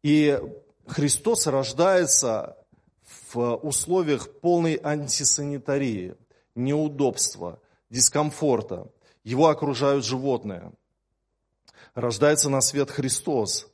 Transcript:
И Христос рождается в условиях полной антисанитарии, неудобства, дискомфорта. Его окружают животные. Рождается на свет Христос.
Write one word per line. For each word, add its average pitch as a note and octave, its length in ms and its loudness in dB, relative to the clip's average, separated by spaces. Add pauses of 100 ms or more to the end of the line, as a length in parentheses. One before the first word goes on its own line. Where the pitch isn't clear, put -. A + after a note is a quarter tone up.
И D3 360 4 (480)
Христос E3 600 0
рождается C3+ 1120 2 (760)
в A#2+ 220 0
условиях D#3 760 -2 (120)
полной E3+ 420 2
антисанитарии, C#3 1300 -2 (400)
неудобства, C#3 1040 -2 (300)
дискомфорта. B2+ 1000 0 (360)
Его C3 240 4
окружают C#3+ 560 0
животные. A2 680 -4 (1200)
Рождается C3+ 560 2
на C3+ 100 2
свет C#3 300 0
Христос. C3 840 -2